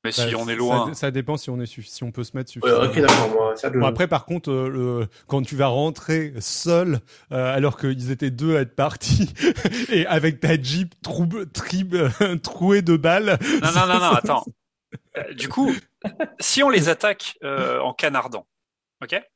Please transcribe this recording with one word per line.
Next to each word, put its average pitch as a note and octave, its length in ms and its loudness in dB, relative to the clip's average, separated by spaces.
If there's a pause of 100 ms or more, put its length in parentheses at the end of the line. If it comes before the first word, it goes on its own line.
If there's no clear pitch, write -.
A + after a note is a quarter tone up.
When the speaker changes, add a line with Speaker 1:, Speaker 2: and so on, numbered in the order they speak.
Speaker 1:
Mais A2+ 120 -2
Speaker 2:
Bah, A#2+ 120 0
Speaker 1:
si A2 40 -2
on A#2 140 -2
est A#2 60 -4
Speaker 2:
ça - 20 -2
Speaker 1:
loin. B2 320 2
Speaker 2:
dé-, G#2 80 -8
ça C#3 160 -4
dépend C3+ 260 -4
si - 120 -10
on B2 100 -6
est A#2+ 60 -6
suffi-, - 260 -16
si - 140 -12
on A#2 80 -8
peut B2 100 -8
se - 140 -12
mettre B2+ 180 -8
Speaker 3:
Ouais, B2 60 -10
Speaker 2:
suffisamment. A#2+ 280 4
Speaker 3:
ok, A#2 120 0
d'accord, A2 300 6
moi, A2 260 0
ça, C3+ 140 -4
je C3 60 -2
Speaker 2:
Bon, B2 80 4
après, F3 220 2
par D3+ 180 0
contre, E3 240 -6
euh, C3 200 -2
le, B2 380 -2 (200)
quand C#3 160 0
tu C#3 140 -6
vas C#3 100 4
rentrer D3+ 720 -2
seul, E3+ 640 0 (320)
euh, C3 200 0
alors C3+ 240 0
qu'ils C3 340 -4
étaient C3 200 -2
deux D#3 240 0
à C#3+ 60 4
être - 160 -4
partis, - 580 0
<laughs> B3 560 0
et F3 160 2
avec D#3 320 0
ta D#3 200 2
Jeep D#3 440 -4
troub-, F3 500 -2
trib-, F3+ 840 0
<laughs> - 20 -6
trouée G3 400 2
de E3 140 4
balles. F3 420 2 (240)
Speaker 1:
Non, D#3+ 140 2
non, F#3 120 6
non, F3+ 120 4
non, F3 120 4
Speaker 2:
<laughs> - 40 6
Speaker 1:
attends. B2 280 0 (760)
Euh, - 180 -10
du - 140 -6
coup, C4 220 0 (680)
si - 240 2
on C#4+ 60 6
les E3+ 200 4
attaque, - 540 -2
euh, C3 360 -2
en C3 140 -4
canardant, B2+ 540 -4 (560)
ok ? F#3 180 -4 (140)